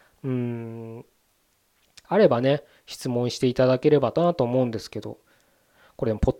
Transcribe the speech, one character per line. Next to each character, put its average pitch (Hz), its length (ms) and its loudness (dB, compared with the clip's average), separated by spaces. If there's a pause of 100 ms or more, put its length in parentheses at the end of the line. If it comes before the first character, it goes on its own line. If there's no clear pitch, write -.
(240)
う 139 40 -8
ー 131 40 -4
ん、 117 720 -8 (1000)
あ 175 100 0
れ 208 100 8
ば 120 140 2
ね、 139 220 0 (220)
質 - 240 -10
問 120 200 0
し - 100 -10
て 131 80 2
い 123 60 0
た 127 140 4
だ 127 120 2
け 151 100 2
れ 147 100 4
ば 120 160 -2
な 170 180 2
と 139 100 0
思 123 200 0
う - 20 0
ん 117 60 -4
で 110 80 -6
す - 100 -16
け 107 120 -10
ど、 107 160 -14 (800)
こ - 100 -6
れ、 110 100 0
ポ - 160 2
ッ - 80 0